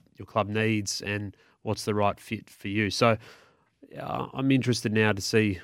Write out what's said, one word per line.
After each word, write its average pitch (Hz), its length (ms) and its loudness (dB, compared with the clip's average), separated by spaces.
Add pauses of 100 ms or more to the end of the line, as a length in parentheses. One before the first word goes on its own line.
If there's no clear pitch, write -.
(180)
your - 80 -16
club 104 240 -2
needs, 107 520 -2
and 101 360 -6 (240)
what's 107 240 -6
the 107 100 0
right 101 240 2
fit - 300 -10
for - 180 -14
you. 101 220 0
So, 113 280 4 (800)
uh, - 360 -8
I'm 135 180 0
interested 120 400 0
now 107 220 4
to 98 80 -6
see 107 420 2